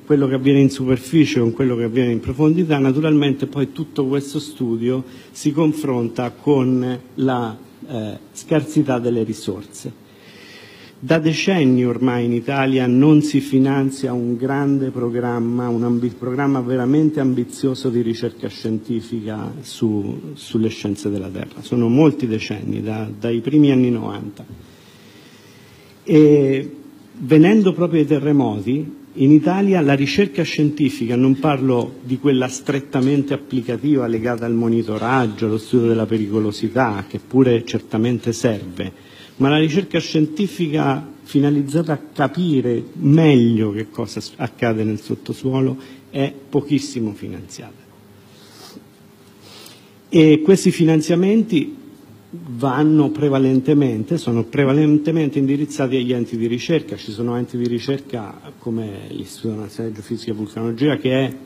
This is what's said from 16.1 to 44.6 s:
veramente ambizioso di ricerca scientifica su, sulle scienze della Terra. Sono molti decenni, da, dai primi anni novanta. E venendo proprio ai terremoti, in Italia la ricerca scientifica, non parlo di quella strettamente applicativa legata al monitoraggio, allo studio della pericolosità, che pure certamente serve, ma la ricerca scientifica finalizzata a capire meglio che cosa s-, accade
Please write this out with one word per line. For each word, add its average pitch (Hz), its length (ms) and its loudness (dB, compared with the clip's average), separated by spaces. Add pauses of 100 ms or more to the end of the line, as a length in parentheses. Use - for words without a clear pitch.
veramente 131 600 0
ambizioso 127 720 -2
di 120 120 0
ricerca 113 480 -4
scientifica 110 1040 -6 (100)
su, 107 720 -4
sulle 113 340 -2
scienze 104 420 -4
della 95 200 -6
Terra. - 320 -12
Sono 120 260 0
molti 135 400 4
decenni, 104 540 -6
da, 107 360 -6
dai 117 220 -4
primi 143 320 4
anni 127 180 4
novanta. 107 560 -6 (1600)
E 147 720 6 (420)
venendo 175 560 6
proprio 165 280 0
ai 143 40 4
terremoti, 135 920 0 (160)
in 135 160 4
Italia 180 500 4
la 139 140 4
ricerca 170 480 0
scientifica, 143 720 0
non 131 240 4
parlo 131 640 0
di 127 160 -4
quella 127 280 2
strettamente 139 840 -2
applicativa 123 720 -2
legata 117 400 -2
al 117 80 -2
monitoraggio, 113 920 0
allo 107 100 0
studio 117 300 0
della 113 180 2
pericolosità, 107 1040 -2
che 101 100 -10
pure 123 460 2
certamente 113 640 -2
serve, 92 800 -6 (280)
ma 135 120 2
la 151 80 2
ricerca 160 420 0
scientifica 156 1080 -2 (180)
finalizzata 143 680 0
a 139 80 -2 (140)
capire 131 720 0 (100)
meglio 123 760 4
che 107 180 -8
cosa 110 320 -8
s-, - 160 -16
accade 113 460 -2